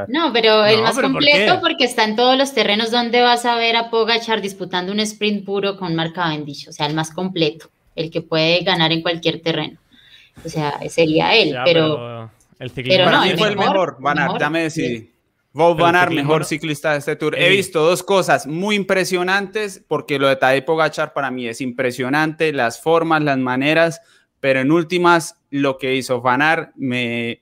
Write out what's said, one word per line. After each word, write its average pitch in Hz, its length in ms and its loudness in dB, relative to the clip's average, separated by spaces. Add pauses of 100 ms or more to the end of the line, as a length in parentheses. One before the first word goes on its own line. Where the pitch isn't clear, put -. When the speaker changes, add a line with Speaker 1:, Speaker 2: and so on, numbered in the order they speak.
Speaker 1:
Aert. 101 100 -8
Speaker 2:
No, 302 240 -2
pero 214 320 4
el 220 100 6
Speaker 3:
No, 220 60 0
Speaker 2:
más 226 140 0
Speaker 3:
pero 269 120 0
¿por 269 60 0
Speaker 2:
completo 294 400 4
Speaker 3:
qué? 370 80 0
Speaker 2:
porque 339 220 0
está 226 200 0
en 214 100 -2
todos 247 220 4
los 269 160 0
terrenos 220 380 0
donde 240 320 2
vas 240 240 2
a 240 100 2
ver 233 200 0
a 233 120 -2
Pogacar 226 540 0
disputando 185 500 -6
un 208 80 -2
sprint 208 460 -4
puro 196 320 -4
con 175 160 -4
Mark 165 180 -2
Cavendish, 151 560 -6
o 113 40 -20
sea, 151 160 -6
el 151 60 -4
más 160 160 -4
completo, 180 600 -4 (260)
el 160 140 -8
que 165 100 -6
puede 165 440 0
ganar 165 280 0
en 165 80 0
cualquier 165 400 -4
terreno. 156 380 -4 (640)
O 165 60 -10
sea, 151 280 -4 (120)
sería 165 460 2
él, 180 160 2
Speaker 3:
Ya, 127 120 -4
Speaker 2:
pero, 160 320 4
Speaker 3:
pero 117 340 -12 (280)
el 127 120 -10
ciclismo 131 280 0
Speaker 2:
pero 180 80 4
Speaker 4:
Para - 140 4
Speaker 2:
no, 214 40 2
Speaker 4:
mí 190 60 2
Speaker 2:
el 185 80 -2
Speaker 4:
fue 214 100 2
el 202 80 -2
Speaker 2:
mejor, 220 180 0
Speaker 4:
mejor, 156 280 0
Van 143 160 0
Aert, 143 100 0
Speaker 2:
mejor. 202 120 -6
Speaker 4:
ya 147 100 0
me 165 120 -2
decidí. 151 360 -4
Speaker 2:
Sí. 110 120 -18 (440)
Speaker 4:
Wout 165 220 4
Speaker 3:
Pero 165 80 2
Speaker 4:
van 170 100 4
Speaker 3:
el 180 60 4
Speaker 4:
Aert, 180 100 2
Speaker 3:
ciclismo 147 180 -2
Speaker 4:
mejor 156 140 2
Speaker 3:
no - 40 -4
Speaker 4:
ciclista 156 460 -4
de 143 60 0
este 147 180 -4
Tour. 151 180 -2
He 175 140 0
Speaker 3:
Ey. 190 80 4
Speaker 4:
visto 185 260 0
dos 175 200 2
cosas 170 440 2
muy 185 300 -2
impresionantes, 190 1120 -2
porque 147 300 -2
lo 139 100 2
de 135 80 4
Tadej 135 300 2
Pogacar 160 480 -2
para 139 160 -4
mí 127 180 -6
es 113 140 -8
impresionante, 135 920 -2
las 120 300 -2
formas, 165 400 2
las 139 160 0
maneras, 147 640 0 (380)
pero 135 200 2
en 135 120 2
últimas, 170 680 2 (100)
lo 139 280 0
que 131 160 -2
hizo 127 260 -2
Van 127 220 2
Aert, 160 320 0
me, 117 680 -4